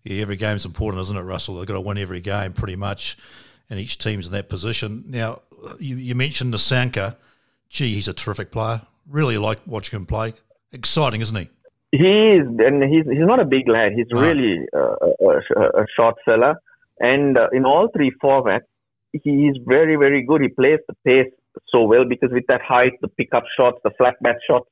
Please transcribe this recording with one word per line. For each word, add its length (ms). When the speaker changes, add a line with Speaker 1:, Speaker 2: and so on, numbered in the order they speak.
Speaker 1:
Yeah, 200
every 140
game's 280
important, 380
isn't 140
it, 60
Russell? 340
They've 100
gotta 140
win 180
every 220
game 320
pretty 240
much, 400
and 120
each 180
team's 280
in 60
that 160
position. 600
Now, 340
you, 180
you 180
mentioned 400
Nissanka. 640
Gee, 260
he's 120
a 80
terrific 380
player. 300
Really 300
like 280
watching 320
him 80
play. 280
Exciting, 480
isn't 160
he? 120
Speaker 2:
He 440
is, 100
and 240
he's, 240
he's 200
not 140
a 40
big 240
lad. 240
He's 180
Speaker 1:
No. 100
Speaker 2:
really, 540
uh, 220
a, 80
a, 260
a 40
short 280
fella. 320
And, 380
uh, 140
in 120
all 300
three 180
formats, 440
he 340
is 180
very, 320
very 280
good. 180
He 60
plays 380
the 80
pace 260
so 160
well 200
because 280
with 160
that 120
height, 400
the 80
pickup 360
shots, 260
the 120
flat 240
bat 160
shots 260